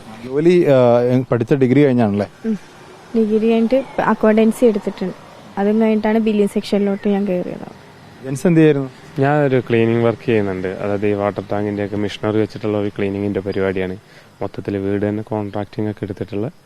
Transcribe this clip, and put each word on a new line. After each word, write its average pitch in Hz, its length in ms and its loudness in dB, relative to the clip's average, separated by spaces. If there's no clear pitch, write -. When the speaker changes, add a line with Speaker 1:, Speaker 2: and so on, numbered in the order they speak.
Speaker 1:
ജോലി, 156 400 4
ആ, 123 640 4
പഠിച്ച 120 240 2
ഡിഗ്രി 135 300 4
കഴിഞ്ഞാണല്ലേ? 107 420 2
Speaker 2:
ഉം. 220 120 -2
ഡിഗ്രി 220 320 0
കഴിഞ്ഞിട്ട് 226 540 0
അക്കൗണ്ടൻസി 220 640 2
എടുത്തിട്ടുണ്ട്. 202 480 -2
അതും 208 220 0
കഴിഞ്ഞിട്ടാണ് 220 380 2
ബില്ലിംഗ് 208 320 0
സെക്ഷനിലോട്ട് 202 580 -2
ഞാൻ 202 200 0
കയറിയത്. - 960 -10
Speaker 1:
ജെൻസ് 139 220 -4
എന്ത് 165 140 6
ചെയ്യായിരുന്നു? 139 300 4
Speaker 3:
ഞാനൊരു 139 520 2
ക്ലീനിങ് 113 340 2
വർക്ക് 113 220 0
ചെയ്യുന്നുണ്ട്. 98 420 0
അതായത് 101 380 -4
ഈ 104 60 2
വാട്ടർ 101 300 -2
ടാങ്കിൻ്റെ 104 320 -4
ഒക്കെ 101 120 -8
മെഷീനറി 104 420 -4
വെച്ചിട്ടുള്ള 104 400 -4
ഒരു 104 100 -4
ക്ലീനിങ്ങിൻ്റെ 98 520 -4
പരിപാടിയാണ്. 95 560 -4
മൊത്തത്തിൽ 101 340 -8
വീട് 98 320 -2
തന്നെ 104 140 -4
കോൺട്രാക്റ്റിംഗ് 107 680 -6
ഒക്കെ 101 140 -8
എടുത്തിട്ടുള്ള 101 460 -8